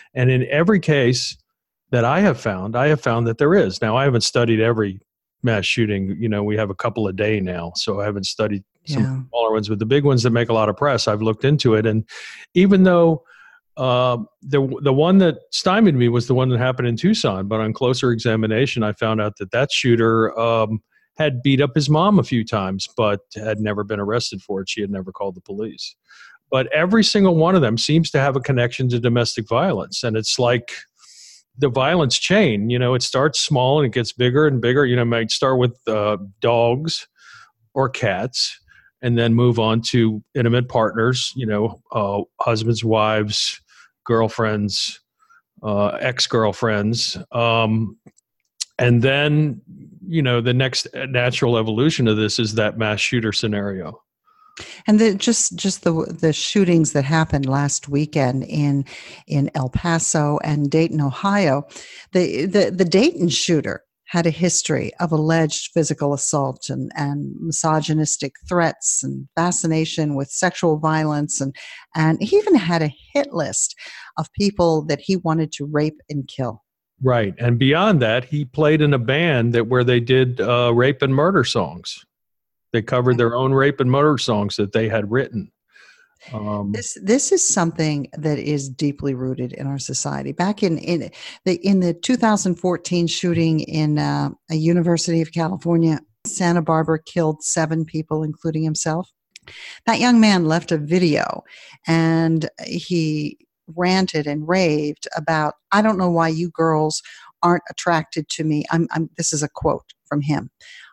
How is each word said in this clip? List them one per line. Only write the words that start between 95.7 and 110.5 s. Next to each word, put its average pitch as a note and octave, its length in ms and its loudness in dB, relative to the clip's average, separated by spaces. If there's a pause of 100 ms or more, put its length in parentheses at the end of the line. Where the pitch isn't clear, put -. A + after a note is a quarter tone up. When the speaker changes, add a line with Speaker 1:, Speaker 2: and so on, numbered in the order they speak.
Speaker 2:
Santa F3 340 0
Barbara D#3+ 420 0
killed D#3 400 -4
seven D#3+ 440 -2
people, D#3 360 -6
including D#3 400 -4
himself. D#3+ 480 -4 (760)
That A3+ 140 0
young A#3+ 200 6
man G3+ 240 6
left D#3+ 260 0
a E3+ 60 2
video D#3 680 0 (420)
and E3 640 2 (160)
he D#3 720 -4 (360)
ranted F3+ 520 0
and D3+ 200 -4
raved D3+ 680 0
about, D#3 380 -2 (180)
"I G3+ 80 4
don't G#3+ 180 2
know F3+ 120 0
why E3 180 2
you E3 220 -2
girls D#3 520 0 (400)
aren't F3 280 2
attracted D#3+ 580 -4
to - 160 -6
me." D3+ 260 0
I'm, E3 220 0
I'm, D#3+ 240 -4
this - 160 -4
is D3+ 100 -4
a D3 60 -4
quote - 460 -4 (120)
from D3 140 -4
him. C#3 300 -4 (420)